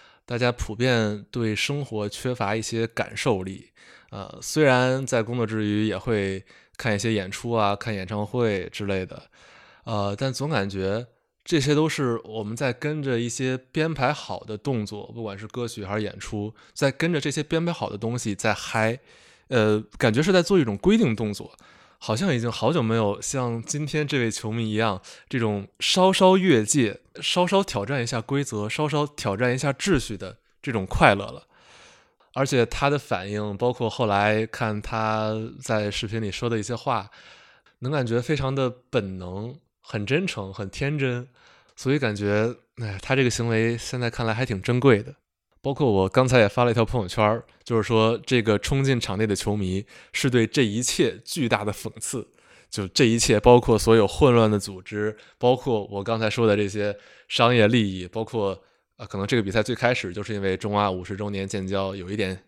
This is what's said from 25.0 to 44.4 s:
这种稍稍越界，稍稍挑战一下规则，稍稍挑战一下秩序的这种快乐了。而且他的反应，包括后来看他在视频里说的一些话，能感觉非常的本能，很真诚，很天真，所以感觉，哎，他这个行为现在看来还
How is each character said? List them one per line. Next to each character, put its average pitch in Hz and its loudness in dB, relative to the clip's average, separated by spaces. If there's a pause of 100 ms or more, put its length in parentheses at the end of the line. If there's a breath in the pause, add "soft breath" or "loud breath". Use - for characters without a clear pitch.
这 139 -4
种 104 -2 (140)
稍 185 4
稍 185 6
越 170 6
界， 113 0 (200)
稍 180 0
稍 196 2
挑 143 -4
战 135 -2
一 117 -4
下 117 -4
规 139 -2
则， 107 -4
稍 151 -2
稍 147 0
挑 113 -4
战 123 0
一 127 -4
下 139 -2
秩 165 2
序 - -8
的 92 -12 (240)
这 139 -6
种 104 -2
快 127 6
乐 98 -2
了。 - -14 (920 soft breath)
而 135 0
且 131 4
他 - -2
的 143 0
反 98 -6
应， 104 -6
包 123 0
括 120 -2
后 120 -2
来 107 2
看 107 -4
他 110 -2 (260)
在 107 -2
视 - -6
频 113 -4
里 104 -6
说 120 -4
的 113 0
一 - -6
些 113 -6
话， 113 -4 (680 loud breath)
能 127 -4
感 143 0
觉 117 0
非 151 -2
常 135 -2
的 135 0
本 98 -4
能， 95 -10 (220)
很 104 -6
真 170 0
诚， 98 -8
很 98 -8
天 147 -4
真， 127 -2 (480 soft breath)
所 - -2
以 147 4
感 117 0
觉， 104 0 (200)
哎， 104 -8
他 - 0
这 135 4
个 123 4
行 117 -2
为 113 2
现 120 -8
在 120 -2
看 120 -6
来 113 0
还 123 -2